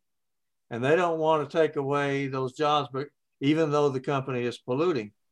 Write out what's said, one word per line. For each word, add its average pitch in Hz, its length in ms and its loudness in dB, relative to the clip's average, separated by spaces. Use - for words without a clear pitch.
and 120 120 -6
they 147 140 2
don't 170 240 0
want 156 280 2
to 170 80 -8
take 156 200 2
away 139 500 0
those 131 280 -4
jobs, 147 380 0
but 139 140 -6
even 151 300 2
though 147 180 4
the 131 120 -2
company 135 420 -4
is 117 160 -4
polluting. 127 540 -2